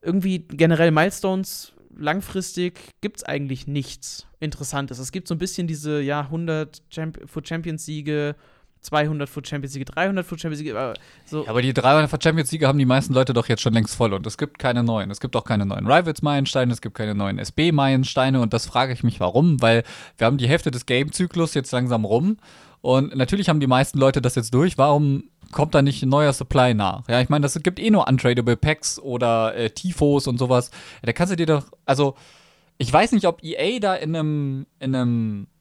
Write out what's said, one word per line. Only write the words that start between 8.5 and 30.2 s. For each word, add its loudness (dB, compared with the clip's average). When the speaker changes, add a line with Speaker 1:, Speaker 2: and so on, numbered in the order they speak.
Speaker 1:
zweihundert 0
Foot -12
Champions -8
Siege, -8
dreihundert -2
Foot -12
Champions -6
Siege, -8
aber -6
so -6
Speaker 2:
Ja, -8
aber 0
die 0
dreihundert 6
Foot -4
Champions 2
Siege 0
haben 4
die 4
meisten 2
Leute 2
doch 0
jetzt 0
schon 2
längst 2
voll 2
und -6
es -10
gibt -6
keine 0
neuen. 0
Es -10
gibt -6
auch -2
keine 0
neuen -4
Rivals 2
Meilensteine, 0
es -6
gibt -12
keine -4
neuen -2
S -10
B 2
Meilensteine 2
und 0
das 0
frage -2
ich -8
mich, 0
warum, 2
weil 4
wir 0
haben 2
die 0
Hälfte 0
des -8
Game-Zyklus -2
jetzt -4
langsam 0
rum 2
und 2
natürlich 0
haben 4
die 2
meisten 2
Leute 4
das 0
jetzt -2
durch, 2
warum 4
kommt -2
da 6
nicht 0
ein 0
neuer 4
Supply 2
nach? -2
Ja, 2
ich 0
meine, 2
das -2
gibt 0
eh 0
nur 6
untradable 4
Packs -2
oder, 0
äh, -2
Tifos 0